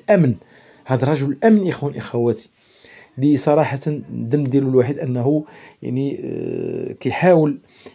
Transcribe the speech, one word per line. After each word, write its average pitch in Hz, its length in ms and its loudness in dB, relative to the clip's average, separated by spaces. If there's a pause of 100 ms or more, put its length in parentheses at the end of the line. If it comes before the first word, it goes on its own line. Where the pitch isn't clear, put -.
أمن. 160 260 4 (500)
هذا 127 260 0
رجل 139 320 -2
أمن، 214 240 6
إخوان، 139 280 -6
إخواتي، 117 540 -2 (680)
اللي 143 200 2
صراحة 147 500 2
الذنب 127 640 -4
ديالو 135 200 2
الوحيد 131 300 2
أنه، 127 460 -2 (380)
يعني، 135 400 -4
آه، 50 680 -8
كيحاول 156 680 2 (360)